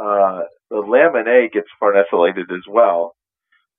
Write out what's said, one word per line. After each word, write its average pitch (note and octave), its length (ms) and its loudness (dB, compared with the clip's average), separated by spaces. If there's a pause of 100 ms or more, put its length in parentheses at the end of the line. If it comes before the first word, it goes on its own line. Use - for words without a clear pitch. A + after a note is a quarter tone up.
uh, G2 400 0 (300)
the G#2+ 100 -4
lamin A#2+ 480 0
A A#2+ 240 4
gets G#2 160 -6 (120)
farnesylated F#2+ 720 0
as F2+ 180 -10
well, F#2 460 0 (640)